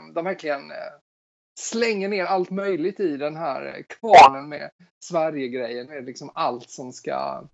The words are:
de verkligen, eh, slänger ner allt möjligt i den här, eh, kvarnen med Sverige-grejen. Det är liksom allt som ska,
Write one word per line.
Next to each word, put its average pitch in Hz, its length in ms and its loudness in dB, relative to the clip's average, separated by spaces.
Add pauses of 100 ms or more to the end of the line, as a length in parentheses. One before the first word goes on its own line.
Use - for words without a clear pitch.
(140)
de 165 100 -4
verkligen, 151 460 -6
eh, - 60 -14 (800)
slänger 220 500 -2
ner 196 160 -2
allt 185 260 -2
möjligt 190 500 -4
i 156 160 -2
den 151 200 -6
här, 139 300 -6
eh, - 160 -12
kvarnen 147 680 8
med 143 220 -12 (340)
Sverige-grejen. 131 800 -4
Det 147 100 -16
är 131 60 -12
liksom 131 320 -16
allt 135 360 -4
som 127 220 -14
ska, - 500 -8 (100)